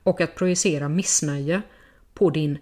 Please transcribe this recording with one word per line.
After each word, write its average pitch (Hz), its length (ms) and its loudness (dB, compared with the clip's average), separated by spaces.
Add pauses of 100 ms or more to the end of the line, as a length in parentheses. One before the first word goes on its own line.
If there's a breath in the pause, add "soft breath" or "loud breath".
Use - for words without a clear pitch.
och 180 180 2
att 160 140 -2
projicera 175 540 0
missnöje 156 720 0 (520 soft breath)
på 185 160 4
din 147 320 0